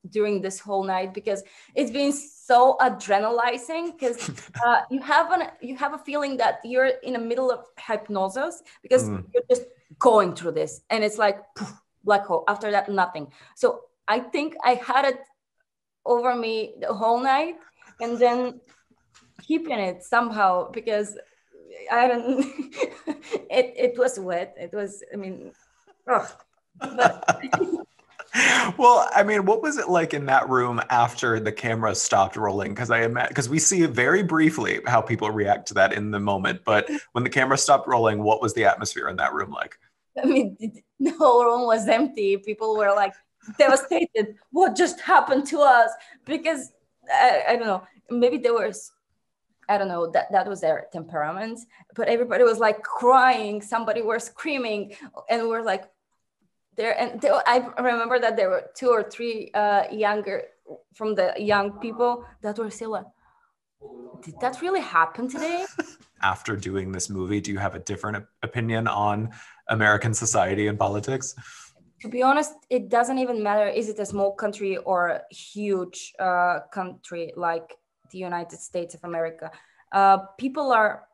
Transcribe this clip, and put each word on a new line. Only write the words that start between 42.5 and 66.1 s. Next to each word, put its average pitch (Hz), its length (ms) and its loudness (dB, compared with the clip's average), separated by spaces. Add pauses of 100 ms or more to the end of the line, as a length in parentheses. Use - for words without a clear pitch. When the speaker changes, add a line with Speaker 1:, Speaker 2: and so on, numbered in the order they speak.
Speaker 1:
were 202 160 4
like 202 200 2 (440)
devastated. 262 800 2 (160)
"What 294 240 4
just - 240 0
happened 277 480 2
to 302 140 -4
us?" 240 300 6 (340)
Because 302 480 -4 (360)
I, 175 400 4
I 233 60 4
don't 233 120 -4
know, 190 160 -2 (260)
maybe 240 280 2
they 240 140 0
were 214 160 0
s-, - 240 -12 (800)
I 202 80 2
don't 196 100 0
know, 170 240 -2
that, - 220 0
that 185 140 2
was 196 120 -8
their 160 320 -2
temperament, 170 680 -8 (360)
but 233 140 -2
everybody 233 340 2
was, 226 160 4
like, 214 240 2
crying. 240 800 4
Somebody 226 400 -4
were 220 180 -2
screaming, 233 760 -6 (360)
and 233 180 0
we're, 226 160 -2
like, 196 220 -2 (920)
there. 220 220 -2
And 233 220 -4
there, - 260 4
I 247 100 4 (240)
remember 240 380 0
that 226 180 0
there 196 120 2
were 185 260 -2
two 254 140 0
or 226 140 4
three, 226 500 -8
uh, 208 380 2
younger, 208 520 -2 (500)
from 220 220 -4
the 185 220 2
young 202 420 0
people 240 460 -2 (180)
that 208 160 -6
were 220 100 -6
still 220 220 -12
like, 202 140 -6 (1200)
"Did 160 180 -18
that 254 200 -6
really 370 200 -2
happen 175 460 0
today?" 330 380 -6 (280)
<laughs> - 280 -18